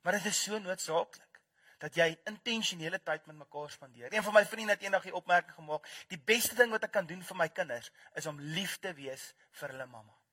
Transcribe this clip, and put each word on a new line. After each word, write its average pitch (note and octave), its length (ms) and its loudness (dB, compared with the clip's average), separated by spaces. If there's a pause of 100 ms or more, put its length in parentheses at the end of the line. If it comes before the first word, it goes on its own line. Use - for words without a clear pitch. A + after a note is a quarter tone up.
Maar F3+ 120 0
dit G3 120 0
is G3+ 180 0
so G#3+ 160 -4
noodsaaklik - 800 -4 (380)
dat D3+ 160 -10
jy E3 300 4
intentionele G#3 760 -4
tyd D#3 240 -4
met D#3 100 -20
mekaar D3 340 -12
spandeer. B2 420 -14
Een G#3+ 100 2
van G#3 100 -2
my G#3 140 10
vriende G#3+ 260 -2
het G3 100 0
eendag G3 200 2
die F3+ 120 -10
opmerking F3 400 2
gemaak, D3+ 320 -6 (220)
"Die F3+ 100 -10
beste A3 360 2
ding A#3 160 6
wat A3 120 0
ek G#3+ 80 -4
kan F#3+ 160 0
doen F3+ 160 -10
vir F#3 140 -12
my E3+ 120 2
kinders C3+ 420 -6 (240)
is D#3 120 -8
om D3 140 -8
lief D#3+ 380 -6
te F#3 160 -8
wees C3+ 400 -12 (160)
vir - 180 -12
hulle C3 180 -10
mamma." A2 300 -20 (160)